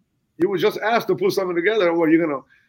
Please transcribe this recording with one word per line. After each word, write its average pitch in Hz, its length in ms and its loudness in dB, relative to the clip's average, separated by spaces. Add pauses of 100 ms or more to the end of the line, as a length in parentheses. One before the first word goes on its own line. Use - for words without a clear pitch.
(380)
you 165 120 2
were 196 80 -2
just 196 220 0
asked 214 280 0
to 185 80 0
put 180 180 0
something 185 220 -4
together. 175 380 0
What, 170 180 0
you're 165 140 4
gonna, 143 160 -6 (280)